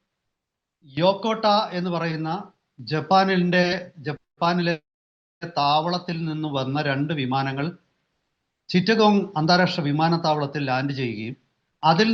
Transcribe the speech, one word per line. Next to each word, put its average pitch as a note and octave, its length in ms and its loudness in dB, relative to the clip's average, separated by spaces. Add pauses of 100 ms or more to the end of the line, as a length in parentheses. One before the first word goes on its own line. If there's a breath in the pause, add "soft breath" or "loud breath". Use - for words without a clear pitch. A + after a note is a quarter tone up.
(1000)
യോക്കോട്ട A3 460 2 (320)
എന്ന് F3+ 160 -4
പറയുന്ന D#3+ 360 -4 (600)
ജപ്പാനിൻ്റെ, F3+ 760 2 (420)
ജപ്പാനിലെ E3+ 680 -2 (880)
താവളത്തിൽ E3 560 0 (120)
നിന്ന് D#3 200 -6 (100)
വന്ന C3+ 320 -4
രണ്ട് C#3+ 300 -2
വിമാനങ്ങൾ C3+ 460 -2 (1040)
ചിറ്റഗോങ് G3+ 520 4 (140)
അന്താരാഷ്ട്ര F3 500 2
വിമാനത്താവളത്തിൽ D3+ 800 0
ലാൻഡ് C3+ 300 -2
ചെയ്യുകയും A2 360 -6 (460)
അതിൽ E3 320 4